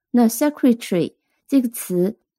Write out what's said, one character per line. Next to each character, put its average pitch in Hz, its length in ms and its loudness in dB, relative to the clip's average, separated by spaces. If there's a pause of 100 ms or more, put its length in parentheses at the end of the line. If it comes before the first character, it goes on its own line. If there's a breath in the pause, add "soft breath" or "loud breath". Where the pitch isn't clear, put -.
(100)
那 240 160 4
secretary 240 880 0 (320)
这 277 140 2
个 240 80 -4
词 185 500 -4 (200)